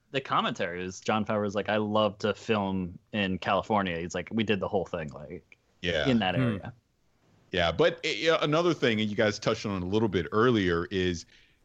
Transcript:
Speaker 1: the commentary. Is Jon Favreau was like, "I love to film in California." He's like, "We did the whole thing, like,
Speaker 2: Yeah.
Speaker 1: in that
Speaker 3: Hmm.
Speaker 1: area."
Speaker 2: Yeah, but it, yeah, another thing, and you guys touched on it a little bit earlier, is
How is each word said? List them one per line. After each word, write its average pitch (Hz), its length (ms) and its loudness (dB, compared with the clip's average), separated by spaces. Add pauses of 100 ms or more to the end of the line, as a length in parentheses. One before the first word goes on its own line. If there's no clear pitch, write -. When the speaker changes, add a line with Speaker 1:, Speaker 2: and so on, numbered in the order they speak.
(120)
Speaker 1:
the 135 100 -4
commentary. 104 640 -4
Is 95 140 -10
Jon 110 260 0
Favreau 107 160 0
was 104 140 -2
like, 101 140 -2
"I 107 80 2
love 107 420 2
to 104 160 0
film 95 640 -2 (120)
in 95 280 -2
California." 95 580 0
He's 85 160 -6
like, 90 180 -6
"We 110 120 0
did 104 160 0
the 92 80 -2
whole 90 180 -2
thing, 80 240 -6
like, 76 480 -16 (240)
Speaker 2:
Yeah. 85 260 0
Speaker 1:
in 120 120 4
that 92 160 0
Speaker 3:
Hmm. 131 80 0
Speaker 1:
area." 107 300 -4 (800)
Speaker 2:
Yeah, 85 200 2
but 165 320 2
it, 147 140 -2
yeah, 160 240 2
another 160 340 2
thing, 113 260 2
and 107 80 0
you 104 60 -6
guys 107 240 2
touched 113 260 0
on 95 160 -2
it - 20 -4
a 90 60 -4
little 110 180 2
bit 87 240 0
earlier, 104 600 2
is 90 340 0 (400)